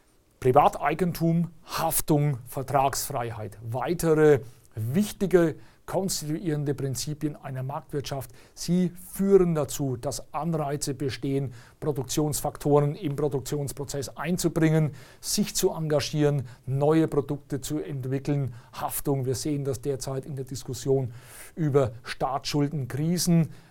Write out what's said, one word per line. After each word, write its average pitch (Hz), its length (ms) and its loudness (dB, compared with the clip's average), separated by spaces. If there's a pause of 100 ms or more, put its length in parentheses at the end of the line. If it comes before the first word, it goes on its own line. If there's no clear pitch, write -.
(400)
Privateigentum, 165 1080 4 (160)
Haftung, 147 720 0 (100)
Vertragsfreiheit. 120 1160 -2
Weitere 151 760 4 (360)
wichtige 170 800 2 (300)
konstituierende 151 880 -2
Prinzipien 143 600 -4
einer 131 280 -8
Marktwirtschaft. 139 680 -8 (220)
Sie 175 400 0 (180)
führen 190 420 6
dazu, 139 440 -2
dass - 360 -8
Anreize 151 600 -4
bestehen, 139 600 -4 (260)
Produktionsfaktoren 147 1160 2
im 160 200 -6
Produktionsprozess 143 1000 -4
einzubringen, 160 760 2 (280)
sich - 360 -2
zu - 160 2
engagieren, 147 760 0 (180)
neue 151 420 4
Produkte 143 520 -4
zu 151 200 -4
entwickeln. 135 760 -4 (200)
Haftung, 139 520 -4
wir 127 100 -2
sehen 143 300 -4
das 135 160 -4
derzeit 135 440 -4
in 143 100 -8
der 131 100 -6
Diskussion 135 680 -2 (420)
über 139 360 4 (120)
Staatsschuldenkrisen, 147 1500 0 (220)